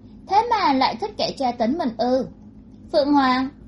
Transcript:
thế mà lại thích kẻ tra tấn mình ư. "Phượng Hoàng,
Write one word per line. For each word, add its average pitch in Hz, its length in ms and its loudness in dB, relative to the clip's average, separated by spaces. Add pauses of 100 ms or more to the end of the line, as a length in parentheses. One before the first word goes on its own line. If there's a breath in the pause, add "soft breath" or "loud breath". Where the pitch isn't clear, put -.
(280 loud breath)
thế 415 220 2
mà 381 240 2
lại 262 220 2
thích 415 220 -6
kẻ 165 200 -2
tra 254 140 -2
tấn 240 260 -2
mình 320 200 -2
ư. 247 280 0 (680)
"Phượng 294 220 2
Hoàng, 262 360 2 (180)